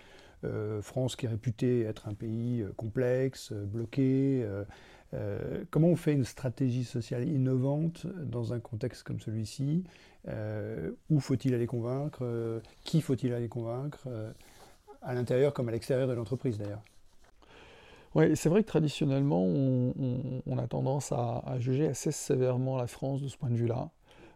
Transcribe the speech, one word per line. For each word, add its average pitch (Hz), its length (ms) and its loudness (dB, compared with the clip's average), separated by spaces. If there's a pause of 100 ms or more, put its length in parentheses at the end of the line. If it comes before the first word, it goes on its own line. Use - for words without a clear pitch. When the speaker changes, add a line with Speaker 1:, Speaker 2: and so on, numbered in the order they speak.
(440)
Speaker 1:
Euh, 107 400 -4
France 127 340 -2
qui - 100 -4
est - 20 0
réputée 120 540 2
être 110 260 -4
un 107 60 -6
pays, 117 480 -2
euh, 98 140 -4
complexe, 127 760 0
euh, 101 140 -4
bloqué. 131 760 2
Euh, 101 220 -2 (480)
euh, - 580 -4
comment 156 180 6
on 170 80 6
fait 160 160 2
une 139 120 4
stratégie 127 600 0
sociale 123 440 -2
innovante 139 800 2
dans 120 480 -4
un 120 60 -4
contexte 117 420 -6
comme 117 180 -6
celui-ci ? 135 640 -2 (440)
Euh, 110 640 -4 (180)
où 151 100 6
faut-il 131 320 0
aller 120 140 2
convaincre ? 127 560 -4
Euh, 117 380 -4 (240)
qui 160 160 2
faut-il 127 340 0
aller 120 140 -2
convaincre ? 120 580 -6
Euh, 110 260 -8 (720)
à 127 100 -6
l'intérieur 127 400 4
comme 123 160 -2
à 113 40 -2
l'extérieur 127 360 0
de 127 40 0
l'entreprise 117 460 -2
d'ailleurs. 104 240 -8 (1300)
Speaker 2:
Ouais, 156 200 8
c'est 151 140 2
vrai 202 140 6
que - 60 0
traditionnellement, 147 760 2
on, 131 540 2
on, 131 480 -2
on 131 120 -2
a 123 80 -2
tendance 135 460 -2
à, 120 340 -2
à 131 120 -4
juger 131 280 2
assez 151 260 -2
sévèrement 127 640 0
la 123 100 -2
France 135 340 -4
de 139 80 -4
ce - 80 -12
point 123 140 -2
de 120 60 2
vue-là. 117 340 0 (440)